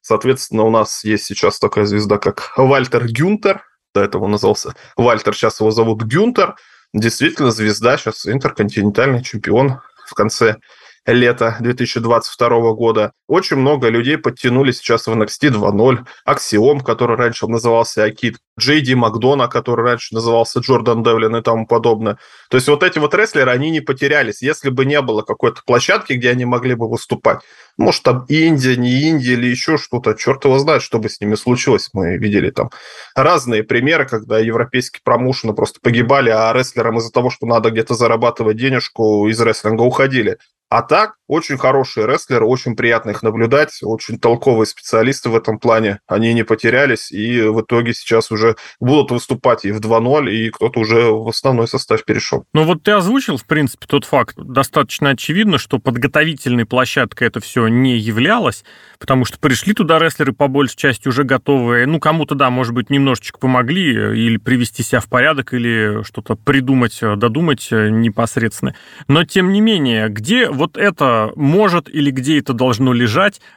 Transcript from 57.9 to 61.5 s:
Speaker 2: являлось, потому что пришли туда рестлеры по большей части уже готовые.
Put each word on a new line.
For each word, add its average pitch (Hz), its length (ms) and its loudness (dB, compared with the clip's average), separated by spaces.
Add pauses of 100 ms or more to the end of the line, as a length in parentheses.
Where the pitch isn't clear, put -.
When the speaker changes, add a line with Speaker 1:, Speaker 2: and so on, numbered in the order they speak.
Speaker 2:
являлось, 123 640 -2 (340)
потому 131 280 0
что - 120 -10
пришли 156 360 0
туда 160 240 2
рестлеры 156 340 0
по 143 160 0
большей 135 280 0
части - 300 -2
уже 135 180 0
готовые. 123 600 2